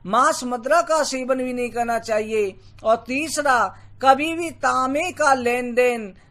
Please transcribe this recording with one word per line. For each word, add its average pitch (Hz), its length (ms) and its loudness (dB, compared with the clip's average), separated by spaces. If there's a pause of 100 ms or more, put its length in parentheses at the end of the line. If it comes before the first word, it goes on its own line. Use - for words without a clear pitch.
मांस 254 380 2
मदिरा 247 380 0
का 311 220 0
सेवन 254 340 -2
भी 254 140 -4
नहीं 247 180 -4
करना 233 280 -2
चाहिए। 214 560 -2 (280)
और 226 140 4 (100)
तीसरा, 269 600 0 (360)
कभी 277 320 4
भी 330 180 -4
तांबे 269 600 -2
का 285 220 2
लेन 247 400 -2
देन 233 380 0 (180)